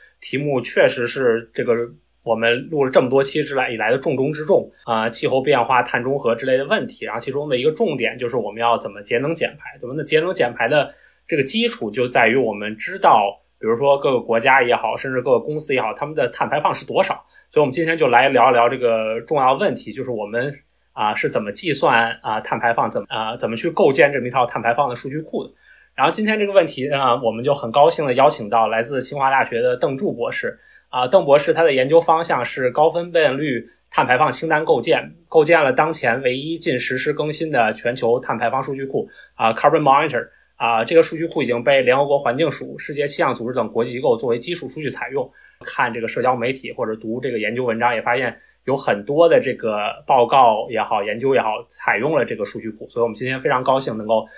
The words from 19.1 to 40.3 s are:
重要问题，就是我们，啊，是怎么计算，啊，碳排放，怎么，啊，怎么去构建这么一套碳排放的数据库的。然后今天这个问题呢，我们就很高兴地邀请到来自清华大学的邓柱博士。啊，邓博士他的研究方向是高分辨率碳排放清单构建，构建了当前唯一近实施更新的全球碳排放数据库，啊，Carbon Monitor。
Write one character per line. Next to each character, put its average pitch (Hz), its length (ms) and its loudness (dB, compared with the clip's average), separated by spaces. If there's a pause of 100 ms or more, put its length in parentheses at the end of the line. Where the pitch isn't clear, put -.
重 156 140 -4
要 131 160 4
问 147 220 -2
题， - 180 -12
就 131 100 -8
是 123 80 -8
我 107 140 -6
们， 117 260 -4 (420)
啊， 107 200 -2
是 - 160 -2
怎 117 160 -2
么 104 80 -6
计 - 180 -6
算， 117 520 2
啊， 110 180 -4
碳 123 180 -6
排 117 140 0
放， 117 180 0
怎 107 120 -6
么， 101 80 -18
啊， 110 260 -6
怎 117 140 -6
么 113 40 -6
去 113 160 -4
构 156 220 4
建 139 180 4
这 139 80 -4
么 123 100 -4
一 - 20 -6
套 135 160 0
碳 117 160 -6
排 117 100 2
放 135 160 0
的 120 80 -8
数 - 140 -12
据 151 100 -8
库 156 240 -8
的。 - 80 -18 (420)
然 135 120 2
后 165 40 2
今 214 140 -2
天 220 140 0
这 208 80 0
个 196 80 -4
问 185 100 6
题 143 240 -6
呢， 135 340 2
我 113 80 0
们 117 140 -4
就 147 80 2
很 123 180 -4
高 127 200 6
兴 151 160 -2
地 123 80 0
邀 135 160 6
请 110 180 -4
到 113 180 2
来 110 140 0
自 131 220 -4
清 143 160 -10
华 135 120 2
大 131 140 2
学 117 160 -4
的 123 160 2
邓 147 180 -2
柱 175 160 -4
博 117 220 -4
士。 - 260 -8 (300)
啊， - 180 -2
邓 190 160 6
博 143 160 6
士 165 140 2
他 156 100 2
的 156 100 6
研 131 140 2
究 160 140 6
方 170 240 4
向 147 180 -2
是 127 280 -2
高 151 180 4
分 170 240 -4
辨 147 240 2
率 135 320 -4 (220)
碳 147 160 0
排 127 100 4
放 156 160 2
清 165 160 -6
单 156 160 0
构 156 160 2
建， 120 340 -2 (140)
构 156 160 4
建 160 180 4
了 131 80 4
当 156 220 2
前 127 300 -2
唯 127 120 0
一 156 220 -6
近 156 220 -2
实 127 180 -4
施 147 160 -2
更 151 180 -4
新 156 220 -6
的 113 220 2
全 120 200 -4
球 120 240 0
碳 127 200 -6
排 117 100 -2
放 131 140 -2
数 143 120 -8
据 135 120 -8
库， 135 200 -4 (280)
啊， 113 180 0
Carbon 151 300 2
Monitor。 139 440 2 (300)